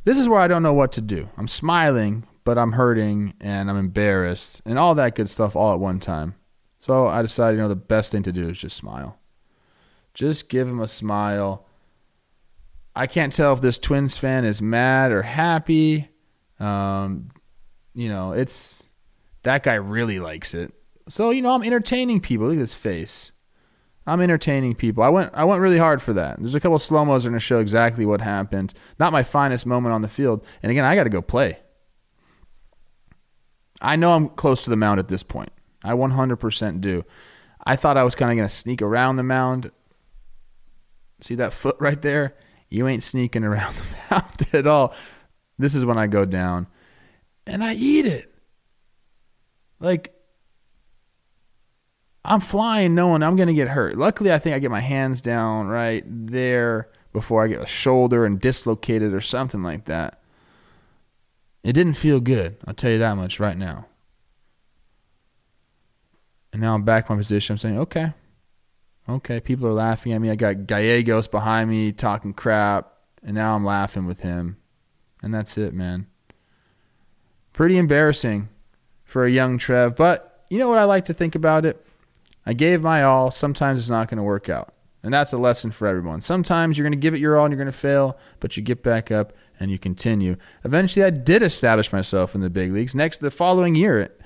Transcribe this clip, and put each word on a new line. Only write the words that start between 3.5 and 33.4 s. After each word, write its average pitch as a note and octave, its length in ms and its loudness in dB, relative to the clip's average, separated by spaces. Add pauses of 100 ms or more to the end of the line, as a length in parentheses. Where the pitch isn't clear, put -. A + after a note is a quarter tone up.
I'm G2 80 -2
embarrassed F#2+ 880 -2
and A2+ 120 -4
all E3 180 4
that B2+ 200 2
good G#2 140 -2
stuff G#2 260 -2
all G#2 180 2
at F2 60 0
one F#2 220 -2
time. D#2+ 340 -6 (420)
So C3 300 2
I G2+ 140 0
decided, A2+ 340 0
you A2 60 0
know, G#2+ 80 0
the G2+ 60 -2
best G#2+ 360 -2
thing G2+ 120 -2
to F#2 100 -4
do F2 160 -4
is F2 100 -10
just - 160 -12
smile. A#1+ 420 -14 (960)
Just D3+ 360 -4
give B2+ 180 0
him B2 140 -6
a A2 60 -4
smile. G#2 760 -4 (1300)
I C3 140 -4
can't D3 240 -2
tell C#3+ 220 2
if B2+ 80 0
this B2 180 0
Twins C#3 380 0
fan C3 260 0
is G#2+ 180 -2
mad B2+ 520 2
or G2 80 2
happy. D#3 880 0 (500)
Um, G2 680 -4 (640)
you A#2+ 160 -6
know, F#2+ 240 -6
it's, - 500 -6 (600)
that C3 200 0
guy B2 120 2
really G#2 440 -4
likes D#2+ 340 -10
it. E2+ 200 -10 (340)
So, A3+ 220 -2
you C4 120 0
know, B3 100 2
I'm B3 120 0
entertaining A#3+ 560 0
people. A#2 280 0
Look D#3+ 100 0
at - 20 0
his A#2+ 140 -4
face. - 580 -8 (760)
I'm E3 140 0
entertaining D3 560 2
people. A2 260 -2
I B2 80 6
went, F3+ 240 2
I D3+ 120 0
went F#3 160 2
really F#3 160 6
hard D#3 240 4
for - 100 -4
that. D#2 280 -2
There's B2 160 -4
a D3 40 0
couple E3+ 160 4
of D3 60 2
slow-mos D3 420 2
that A#2+ 60 -4
are - 20 -2
gonna A#2 80 -2
show A#2+ 200 2
exactly A2+ 460 2
what G#2 140 2
happened. G2+ 540 -4 (260)
Not D#3+ 140 2
my C#3 100 2
finest C3+ 420 0
moment B2 280 0
on A2 80 0
the G#2+ 80 -4
field. A#2+ 360 -2 (160)
And G#2 80 -2
again, C3 140 2
I C#3+ 120 4
gotta D#3+ 140 2
go G2 120 -2
play. A#2+ 380 -2 (2250)